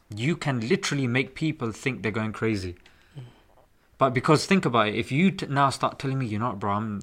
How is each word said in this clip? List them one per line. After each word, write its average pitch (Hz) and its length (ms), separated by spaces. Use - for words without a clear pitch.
you 131 200
can 123 340
literally 147 380
make 127 260
people 143 380
think 104 320
they're 110 80
going 110 220
crazy. 98 420
But 135 140
because, 131 340
think 190 200
about 113 240
it, 101 60
if 113 160
you 175 200
t-, 190 160
now 139 240
start - 260
telling 135 220
me, 127 80
"You 104 100
know 120 120
what, 98 100
bro, 101 140
I'm, 104 300